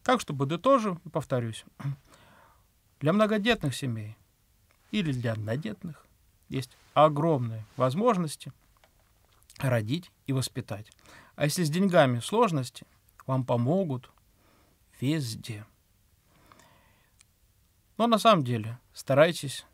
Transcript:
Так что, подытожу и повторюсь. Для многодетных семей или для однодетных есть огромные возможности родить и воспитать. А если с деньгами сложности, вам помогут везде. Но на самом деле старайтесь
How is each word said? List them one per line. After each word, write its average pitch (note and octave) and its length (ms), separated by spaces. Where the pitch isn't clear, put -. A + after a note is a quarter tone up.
Так - 180
что, - 140
подытожу F3 720
и D#3+ 40
повторюсь. A#2 540
Для D3 140
многодетных G#3+ 600
семей A2 420
или F3+ 220
для A#2 220
однодетных C#3+ 760
есть - 280
огромные C#3+ 680
возможности D#3+ 760
родить A#2+ 500
и C3+ 80
воспитать. A#2+ 580
А - 80
если D3+ 200
с D3 60
деньгами D#3+ 500
сложности, E3+ 680
вам C3 180
помогут B2+ 640
везде. A#2 680
Но A3+ 80
на A3+ 100
самом G3 260
деле A#2 360
старайтесь C#3+ 840